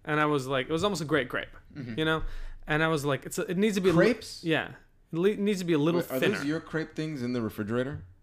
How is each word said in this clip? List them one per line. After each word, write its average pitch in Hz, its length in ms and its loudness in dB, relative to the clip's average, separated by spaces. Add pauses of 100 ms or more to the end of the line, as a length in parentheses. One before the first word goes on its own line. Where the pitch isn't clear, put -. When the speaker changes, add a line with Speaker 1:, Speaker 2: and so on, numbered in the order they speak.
Speaker 1:
And 151 140 0
I 151 60 4
was 143 220 0
like, 131 220 0
it - 20 -2
was 165 120 0
almost 190 180 0
a 156 40 -4
great 139 240 2
crepe, - 180 -4 (300)
Speaker 2:
Mm-hmm. 123 220 -8
Speaker 1:
you 156 60 2
know? 160 180 2 (440)
And 156 160 2
I 160 40 2
was 156 160 0
like, 139 220 -2
it's - 140 -8
a, 185 100 -4
it 175 80 -2
needs 202 180 2
to 202 60 2
be 185 80 4
a 170 40 4
li- 175 200 8
Speaker 2:
Crepes? - 300 -8
Speaker 1:
Yeah. 151 260 0 (420)
It 160 60 -4
le-, 196 180 4
needs 196 240 0
to 185 60 -4
be 170 80 2
a 151 60 4
little 170 220 4
Speaker 2:
Wait, - 100 -6
are 127 80 -2
Speaker 1:
thinner. 196 180 2
Speaker 2:
those - 80 -4
your 156 160 0
crepe - 340 -6
things 156 260 -6
in 123 120 -2
the 123 80 0
refrigerator? 117 640 -4 (200)